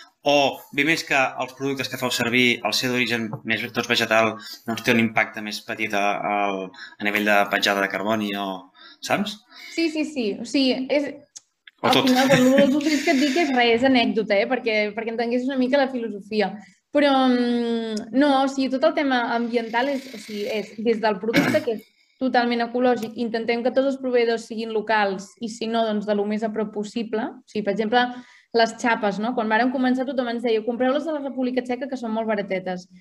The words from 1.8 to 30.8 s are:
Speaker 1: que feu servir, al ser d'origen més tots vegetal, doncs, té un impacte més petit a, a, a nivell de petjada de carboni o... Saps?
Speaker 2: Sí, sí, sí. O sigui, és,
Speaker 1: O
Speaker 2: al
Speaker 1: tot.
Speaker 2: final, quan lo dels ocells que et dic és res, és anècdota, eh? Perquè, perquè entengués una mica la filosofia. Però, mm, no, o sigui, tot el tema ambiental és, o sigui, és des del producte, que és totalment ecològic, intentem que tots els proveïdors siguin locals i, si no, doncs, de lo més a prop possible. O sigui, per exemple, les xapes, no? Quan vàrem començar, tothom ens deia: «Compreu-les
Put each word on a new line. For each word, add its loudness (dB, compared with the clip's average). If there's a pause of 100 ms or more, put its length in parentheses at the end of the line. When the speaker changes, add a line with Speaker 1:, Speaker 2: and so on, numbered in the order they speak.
Speaker 1:
que -10
feu -2
servir, 2
al 0
ser 0
d'origen 0 (180)
més -2 (100)
tots -4
vegetal, 2 (340)
doncs, -6
té 4
un 4
impacte -2
més -8
petit -6
a, 0 (160)
a, -2 (300)
a -14
nivell 0
de 6 (180)
petjada 2
de -4
carboni -2 (100)
o... -4 (580)
Saps? -2 (380)
Speaker 2:
Sí, 0
sí, -2
sí. -6 (160)
O -10
sigui, 0
és, 0 (720)
Speaker 1:
O 4
Speaker 2:
al 4
Speaker 1:
tot. 4
Speaker 2:
final, 4
quan 6
lo 6
dels 6
ocells 0
que 4
et 2
dic 2
és 2
res, 4
és 2
anècdota, 2
eh? 2
Perquè, 0 (180)
perquè -6
entengués -2
una -2
mica 2
la 2
filosofia. -4 (400)
Però, 6 (160)
mm, 0
no, 6 (120)
o 2
sigui, -2
tot 0
el 4
tema 2 (160)
ambiental 0
és, -6
o -14
sigui, -8
és -4 (120)
des 2
del 0
producte, 2
que -4
és -14 (380)
totalment 0
ecològic, 0
intentem -2
que 0
tots 2
els -4
proveïdors 0
siguin -6
locals 0 (160)
i, -6
si -6
no, 0
doncs, -2
de 2
lo 0
més -2
a -2
prop -4
possible. -4
O -8
sigui, -6
per 0
exemple, 2 (500)
les 4
xapes, 0
no? -2
Quan 0
vàrem 2
començar, 0
tothom -2
ens -6
deia: 2
«Compreu-les 0